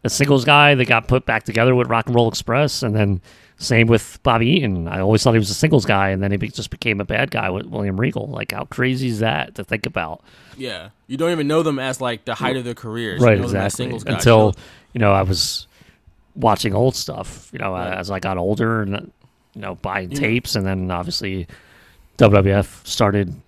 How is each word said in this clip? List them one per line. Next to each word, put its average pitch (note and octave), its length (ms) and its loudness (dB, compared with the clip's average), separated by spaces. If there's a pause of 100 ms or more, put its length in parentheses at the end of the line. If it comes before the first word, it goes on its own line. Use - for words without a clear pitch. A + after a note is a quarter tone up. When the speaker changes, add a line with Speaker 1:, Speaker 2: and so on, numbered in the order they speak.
Speaker 1:
a C3 60 -2
singles C#3+ 340 2
guy D3 300 8
that B2+ 120 2
got A2+ 220 0
put B2+ 180 2
back A2+ 180 -2
together B2 300 2
with A#2+ 140 0
Rock A2+ 180 0
and B2 80 -2
Roll A#2 140 4
Express, - 540 -2
and G#2+ 120 -2
then G2+ 260 2 (360)
same A#2 300 2
with - 360 0
Bobby A#2 260 2
Eaton. G2+ 380 0
I F#2+ 140 -6
always G#2 220 2
thought B2 100 4
he A#2 60 4
was G2+ 120 0
a F#2+ 40 -4
singles D3+ 300 2
guy, G2 260 2
and F#2+ 120 -2
then G2 80 -2
he G2+ 60 -2
be-, G#2 120 -4
just - 220 -12
became G#2 300 -4
a G2 40 -6
bad B2 260 -4
guy G#2 200 -4
with F#2+ 160 -8
William G2+ 320 -4
Regal. G#2+ 300 -4
Like, A2 240 -10
how - 120 -8
crazy B2+ 440 -4
is A2 120 -4
that A2 360 -4
to G2 80 -12
think - 220 -6
about? E2 360 -8 (340)
Speaker 2:
Yeah, G#2+ 340 -12 (180)
you C3+ 80 -8
don't E3 160 0
even D3+ 160 -2
know D#3+ 140 2
them D3 160 -2
as, C3 220 -6
like, A#2+ 260 -6
the A#2+ 80 -4
height C3 220 -2
of B2 80 -6
their A#2+ 100 -8
careers. A2 460 -6
Speaker 1:
Right, A2+ 160 8
Speaker 2:
You G2 60 0
know - 60 -4
them G2 80 -4
as G2 180 -2
Speaker 1:
exactly. B2 100 -6
Speaker 2:
singles B2 200 -10
guys. - 100 -2
Speaker 1:
Until, A2+ 240 6
Speaker 2:
You G#2+ 120 6
know - 40 -4 (400)
Speaker 1:
you A#2+ 60 -4
know, G2+ 120 4
I F#2+ 100 4
was - 440 -4 (680)
watching A2 380 0
old B2 200 2
stuff, - 580 -12
you - 60 -14
know, F#2+ 140 -6
Speaker 2:
Right. F2+ 220 -6
Speaker 1:
as F#2 180 -8
I F#2+ 80 -6
got F#2+ 180 -4
older A2 440 0
and, G2 280 -6 (440)
you G#2 60 -16
know, G2 160 -10
buying F#2+ 360 -6
Speaker 2:
You C#3 40 -6
Speaker 1:
tapes, B2 380 -2
and G2+ 100 -2
then F#2 280 -4
obviously F#2+ 560 -6 (680)
W G#2 180 8
W G2 180 4
F - 320 -2
started G2+ 480 0 (140)